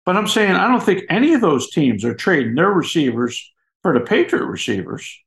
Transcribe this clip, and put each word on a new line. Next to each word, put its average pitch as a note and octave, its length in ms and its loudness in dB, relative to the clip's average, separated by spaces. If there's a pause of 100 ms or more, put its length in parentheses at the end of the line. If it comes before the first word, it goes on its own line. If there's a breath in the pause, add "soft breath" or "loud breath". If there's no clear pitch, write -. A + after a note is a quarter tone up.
but F3+ 120 0
I'm G#3 100 -2
saying G#3 260 2
I F#3 140 2
don't B3 140 2
think F#3 280 0
any C#4 240 2
of B3+ 80 2
those D3 280 0
teams A#2+ 340 0
are A#2 120 -2
trading C3 400 0
their F#3 160 2
receivers B2 800 -2 (320)
for F3 100 2
the A#2+ 60 2
Patriot D#4+ 460 0
receivers. - 800 -8